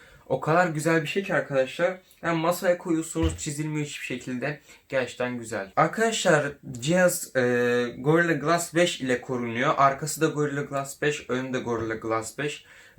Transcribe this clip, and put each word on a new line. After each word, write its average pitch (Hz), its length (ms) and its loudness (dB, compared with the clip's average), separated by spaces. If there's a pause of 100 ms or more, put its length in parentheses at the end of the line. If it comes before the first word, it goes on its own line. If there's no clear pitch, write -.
(280)
O 131 120 0
kadar 170 260 4
güzel 160 360 0
bir 147 40 -4
şey 196 160 -2
ki 190 120 -2
arkadaşlar. 147 640 0 (240)
Yani 165 160 0
masaya 175 400 2
koyuyorsunuz, 160 600 0
çizilmiyor 151 480 -4
hiçbir - 200 -10
şekilde. 127 540 -6 (280)
Gerçekten 123 500 -2
güzel. 107 380 -8
Arkadaşlar 165 680 2 (340)
cihaz, 175 560 2
e, 131 40 2 (580)
Gorilla 160 340 4
Glass 156 420 0
beş 175 260 2
ile 127 200 0
korunuyor. 123 560 -2
Arkası 139 440 2
da 160 60 4
Gorilla 147 360 -2
Glass 139 400 -6
beş, 151 280 -2
önü 127 220 -2
de 127 60 -2
Gorilla 113 360 -4
Glass 110 440 -4
beş. 147 260 -6 (340)